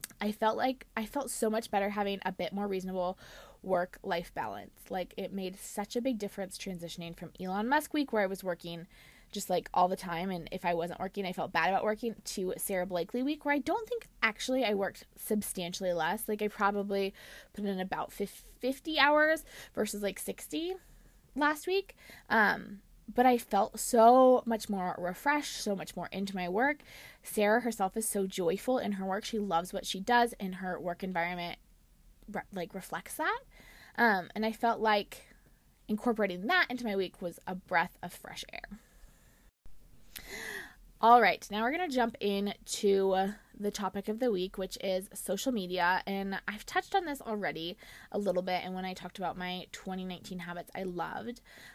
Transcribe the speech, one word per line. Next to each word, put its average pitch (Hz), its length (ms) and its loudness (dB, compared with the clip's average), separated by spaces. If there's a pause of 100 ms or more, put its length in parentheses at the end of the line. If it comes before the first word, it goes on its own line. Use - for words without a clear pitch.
(220)
I 208 100 -2
felt 220 240 0
like, 262 300 -2 (100)
I 220 100 -4
felt - 260 -6
so 220 180 0
much 220 200 -2
better 202 200 0
having 202 340 -2
a 190 80 -2
bit 190 220 -6
more 202 140 -2
reasonable 185 500 -2 (460)
work-life 180 680 -2
balance. 104 460 -8 (100)
Like, 185 280 -6
it 190 160 -6
made 190 260 -6
such - 360 -8
a 247 60 -2
big 240 180 -2
difference 196 380 -8
transitioning 170 580 -10
from 160 240 -12
Elon 190 280 -2
Musk 294 260 2
week, 294 200 0
where 214 100 4
I 190 40 4
was 190 160 -6
working 170 440 -6 (440)
just, - 180 -6
like, 180 240 0
all 185 140 6
the 190 80 -2
time, 180 340 -4
and 175 220 -6
if 185 120 -6
I 175 120 2
wasn't 170 240 -4
working, 190 260 -4
I 180 80 -4
felt - 180 -4
bad 170 180 4
about 190 140 2
working, 214 400 -2
to 185 340 -4
Sarah 185 280 -2
Blakely 185 380 -2
week, 302 220 -2
where 285 100 2
I 294 40 0
don't 415 300 -2
think 466 180 -6 (140)
actually 254 420 0
I 208 120 2
worked 196 300 -4 (120)
substantially 185 720 -2
less. 170 360 0
Like, 214 140 -2
I 214 60 0
probably 202 680 0 (400)
put 202 120 -6
in 196 140 0
about 170 320 -4
fif-, - 340 -8 (140)
fifty 269 400 -2
hours 302 440 6 (300)
versus, 208 300 -2
like, 196 160 -2
sixty 311 540 -6 (640)
last 302 300 0
week. 392 300 -2 (340)
Um, 208 520 2 (320)
but 247 120 6
I 247 120 6
felt 214 420 0
so 247 640 10
much 226 240 -2
more 185 300 -2
refreshed, 277 580 -2
so 202 180 -2
much - 200 -8
more 175 160 -6
into 196 240 -4
my 180 120 -2
work. 254 360 2 (400)
Sarah 214 380 4
herself 226 360 -2
is 220 100 -2
so 196 200 0
joyful 190 500 0
in 208 160 0
her 190 120 -4
work. 190 200 -2
She 220 140 -2
loves 180 340 0
what 190 120 -6
she 190 140 -4
does, 240 400 4
and 185 160 -4
her 185 240 -6
work 175 240 -6
environment 175 540 -2 (720)
re-, 202 100 -4 (120)
like, 180 220 -6
reflects - 400 -8
that. 381 240 0 (580)
Um, 208 380 4
and 214 100 0
I 226 60 2
felt 226 280 2
like 208 460 2 (600)
incorporating 208 600 0
that 359 220 4
into 247 160 -6
my 208 100 0
week 190 240 -2
was 170 280 -6
a 185 80 -4
breath 175 480 0
of 175 100 -10
fresh - 400 -12
air. - 260 -12 (2250)
All 240 200 12
right, 180 300 4
now 214 120 -2
we're 247 80 2
gonna 339 180 -2
jump 240 320 0
into 196 1120 2 (260)
the 202 120 -2
topic 196 360 -4
of 220 120 -2
the 254 120 2
week, 185 260 -2
which 190 240 -6
is 190 320 -2
social 196 380 -2
media. 180 560 2
And 196 400 -4
I've 208 180 -8
touched - 300 -2
on 381 80 2
this 285 180 -6
already 175 560 -4 (340)
a - 60 -2
little 185 240 2
bit, 180 220 0
and 185 100 -6
when 185 120 -4
I 185 80 -6
talked - 240 -12
about 180 200 -4
my 180 360 -6
twenty 185 320 -8
nineteen 180 340 -10
habits 170 340 -10
I 190 100 -6
loved. 185 580 -6 (340)